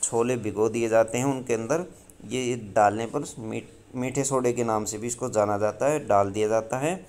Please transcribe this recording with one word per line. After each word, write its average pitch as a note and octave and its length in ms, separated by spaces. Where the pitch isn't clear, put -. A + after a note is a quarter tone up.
छोले A#2+ 340
भिगो G#2+ 320
दिए A2+ 200
जाते A2+ 300
हैं, B2+ 60
उनके B2+ 300
अंदर C3 300
ये B2 300
डालने G#2+ 320
पर D3 180
मीठ-, A2+ 580
मीठे B2+ 280
सोडे B2+ 280
के A#2+ 120
नाम A2 200
से G2 140
भी A2+ 80
इसको A#2+ 220
जाना G#2 300
जाता G#2+ 280
है, D3 200
डाल G2+ 240
दिया G#2+ 180
जाता A2+ 300
है, D#3+ 160